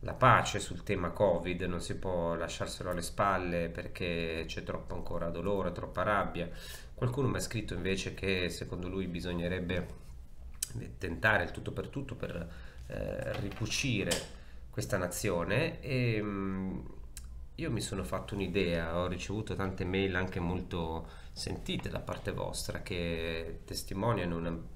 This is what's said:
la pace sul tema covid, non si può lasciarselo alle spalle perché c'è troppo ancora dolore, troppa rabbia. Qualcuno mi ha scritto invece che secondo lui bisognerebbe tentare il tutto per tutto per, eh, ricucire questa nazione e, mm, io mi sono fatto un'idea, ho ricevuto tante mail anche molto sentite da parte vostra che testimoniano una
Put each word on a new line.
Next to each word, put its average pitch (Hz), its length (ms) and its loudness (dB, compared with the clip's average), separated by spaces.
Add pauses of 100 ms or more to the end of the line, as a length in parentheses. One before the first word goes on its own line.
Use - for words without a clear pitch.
la - 80 -2
pace 104 480 8
sul - 220 -6
tema 90 280 2
covid, 90 520 4
non 87 180 0
si 95 160 -2
può 85 380 0
lasciarselo 82 560 -4
alle 87 120 0
spalle 90 680 2
perché 82 760 -2
c'è - 160 -4
troppo 85 320 -4
ancora 85 360 0
dolore, 90 420 0
troppa 87 300 -2
rabbia. 92 460 2 (460)
Qualcuno 123 340 2
mi 95 80 2
ha 92 40 2
scritto 107 340 -2
invece 92 400 0
che 92 360 2
secondo 90 380 -4
lui 95 180 0
bisognerebbe 87 960 0 (960)
tentare 92 460 4
il 82 60 -4
tutto - 220 -6
per - 160 -4
tutto - 260 -6
per, 87 340 -4 (380)
eh, - 540 -4
ricucire 101 680 0 (600)
questa - 280 0
nazione 92 800 2
e, 120 420 2
mm, 95 560 0 (760)
io 160 140 -2
mi 117 100 0
sono 95 240 -2
fatto 92 300 -4
un'idea, 87 640 2
ho 90 80 2
ricevuto 95 480 -2
tante 92 300 0
mail 92 320 2
anche 92 240 0
molto 85 680 -2 (240)
sentite - 560 -4
da - 120 -4
parte - 320 -4
vostra - 500 -4
che 82 840 -2
testimoniano 92 720 0
una 85 200 0 (200)